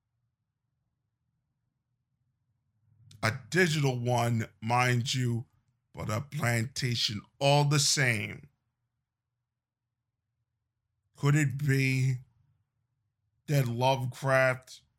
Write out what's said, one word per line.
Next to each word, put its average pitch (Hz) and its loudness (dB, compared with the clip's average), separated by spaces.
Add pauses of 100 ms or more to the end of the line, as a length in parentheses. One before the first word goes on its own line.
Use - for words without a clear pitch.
(3250)
A 110 2 (160)
digital 151 2
one, 117 0 (120)
mind 120 0
you, 120 -2 (500)
but - -8
a 107 -4
plantation 117 -4 (180)
all 143 4
the 147 2
same. 117 -2 (2750)
Could 143 2
it 147 -2
be 131 0 (1300)
that 139 0
Lovecraft 127 0 (180)